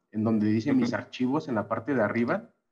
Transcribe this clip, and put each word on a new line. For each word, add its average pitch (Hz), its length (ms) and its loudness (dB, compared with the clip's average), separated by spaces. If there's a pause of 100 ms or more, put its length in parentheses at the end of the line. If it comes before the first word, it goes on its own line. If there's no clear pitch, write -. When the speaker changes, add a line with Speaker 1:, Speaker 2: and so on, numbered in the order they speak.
(120)
Speaker 1:
en 107 120 -2
donde 110 220 2
dice 110 240 2
Speaker 2:
Ujú. 131 100 4
Speaker 1:
mis 113 140 0
archivos, 127 540 -4
en 120 80 -2
la 101 120 -2
parte 139 260 -2
de 120 80 2
arriba, 120 460 0 (240)